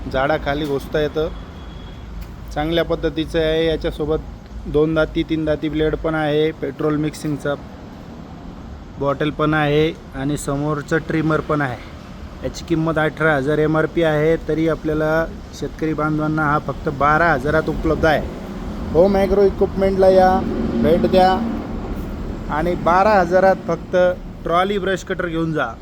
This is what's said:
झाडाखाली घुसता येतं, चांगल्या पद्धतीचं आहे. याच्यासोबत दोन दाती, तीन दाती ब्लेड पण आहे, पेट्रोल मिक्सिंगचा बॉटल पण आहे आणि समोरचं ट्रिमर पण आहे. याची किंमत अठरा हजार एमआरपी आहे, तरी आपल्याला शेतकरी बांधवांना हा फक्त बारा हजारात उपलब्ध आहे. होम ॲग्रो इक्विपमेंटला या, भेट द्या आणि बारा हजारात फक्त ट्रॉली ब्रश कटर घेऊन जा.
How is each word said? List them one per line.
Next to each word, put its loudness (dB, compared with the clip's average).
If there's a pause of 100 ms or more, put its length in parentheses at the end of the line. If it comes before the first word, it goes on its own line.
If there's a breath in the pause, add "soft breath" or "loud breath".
(120)
झाडाखाली 0
घुसता -2
येतं, -2 (1300)
चांगल्या 0
पद्धतीचं -2
आहे. 2
याच्यासोबत -2 (480)
दोन 2
दाती, 0
तीन -2
दाती 0
ब्लेड 0
पण -2
आहे, 2
पेट्रोल -2
मिक्सिंगचा -2 (1400)
बॉटल 0
पण 0
आहे 2 (220)
आणि -2
समोरचं -2
ट्रिमर 0
पण -2
आहे. -4 (680)
याची -8
किंमत 0
अठरा 2
हजार 0
एमआरपी 2
आहे, 2 (120)
तरी 2
आपल्याला 0 (280)
शेतकरी -4
बांधवांना 0
हा 2
फक्त -6
बारा 4
हजारात 0
उपलब्ध 0
आहे. 2 (640)
होम 6
ॲग्रो 4
इक्विपमेंटला 4
या, 6 (440)
भेट 4
द्या 6 (1200)
आणि 0
बारा 6
हजारात 4
फक्त -2 (460)
ट्रॉली 2
ब्रश -2
कटर -4
घेऊन -2
जा. -2